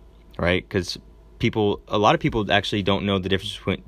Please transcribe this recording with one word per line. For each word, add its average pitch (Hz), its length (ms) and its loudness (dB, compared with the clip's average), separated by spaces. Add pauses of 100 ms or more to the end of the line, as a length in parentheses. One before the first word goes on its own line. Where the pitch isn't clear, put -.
(380)
right? 87 320 0
'Cause 92 280 -4 (400)
people, 104 480 0
a 104 120 -2
lot 107 160 6
of 160 60 0
people 117 300 -2
actually 101 320 0
don't 98 220 0
know 98 140 2
the 92 100 -4
difference 95 280 -2
between, - 320 -4